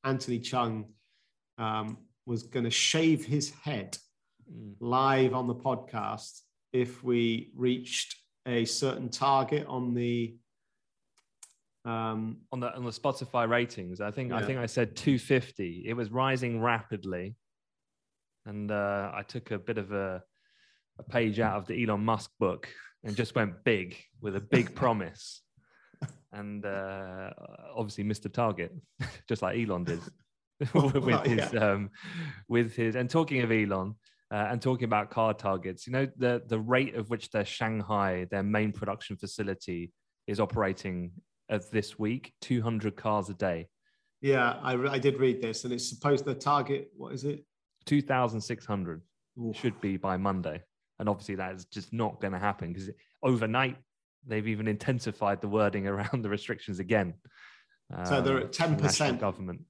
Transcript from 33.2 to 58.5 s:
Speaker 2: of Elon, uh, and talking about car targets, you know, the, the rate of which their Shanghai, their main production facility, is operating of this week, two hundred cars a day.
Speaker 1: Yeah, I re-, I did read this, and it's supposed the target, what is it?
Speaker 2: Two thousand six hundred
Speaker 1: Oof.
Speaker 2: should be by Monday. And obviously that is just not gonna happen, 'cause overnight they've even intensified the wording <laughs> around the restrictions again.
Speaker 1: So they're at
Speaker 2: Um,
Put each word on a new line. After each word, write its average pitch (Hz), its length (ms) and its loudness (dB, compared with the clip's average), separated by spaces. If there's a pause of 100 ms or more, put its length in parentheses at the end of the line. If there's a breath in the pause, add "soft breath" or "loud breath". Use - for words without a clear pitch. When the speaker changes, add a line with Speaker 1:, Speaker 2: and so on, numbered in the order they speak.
Speaker 2:
of 113 100 4
Elon, 104 440 2 (360 soft breath)
uh, 104 180 0
and 117 120 -2
talking 123 240 2
about 104 260 2
car 113 220 4
targets, 95 520 -2
you 123 80 -6
know, 135 140 2 (100)
the, 123 300 4
the 113 120 0
rate 123 360 2
of 110 160 -4
which 110 180 -6
their 104 160 0
Shanghai, 101 840 0
their 98 120 0
main 107 280 2
production 98 460 -6
facility, 92 760 -6 (360)
is 101 120 -2
operating 95 720 0 (380)
of 104 200 -4
this 107 300 -2
week, 113 420 -2
two 123 200 0
hundred 110 340 0
cars 104 340 0
a 95 60 -6
day. 87 320 -2 (540)
Speaker 1:
Yeah, 127 420 4
I 131 100 0
re-, 127 160 2
I 139 80 0
did 131 220 4
read 131 240 4
this, 113 200 -4
and 123 100 -4
it's 120 140 -4
supposed 143 380 2
the 139 80 -2
target, 143 640 0
what 131 160 -10
is 127 100 -8
it? 147 220 -6 (400)
Speaker 2:
Two 147 160 6
thousand 123 400 2
six - 240 -6
hundred 87 380 -2 (360)
Speaker 1:
Oof. 113 160 -4
Speaker 2:
should 117 240 -2
be 98 180 0
by 92 200 0
Monday. 90 460 -2 (340)
And 104 100 -2
obviously 101 280 -2
that 92 180 -6
is 90 120 -14
just - 280 -10
not 110 260 -2
gonna 95 200 -2
happen, 95 340 -2
'cause 95 160 -8 (320 soft breath)
overnight 127 560 2 (480)
they've 110 220 -2
even 110 200 -2
intensified 107 720 0
the 107 80 -6
wording 101 400 2
<laughs> 98 40 0
around 104 320 -2
the 104 60 -2
restrictions 104 500 -6
again. 95 340 2 (920 loud breath)
Speaker 1:
So 135 160 4
they're 135 180 4
at 123 60 -2
Speaker 2:
Um, - 60 -10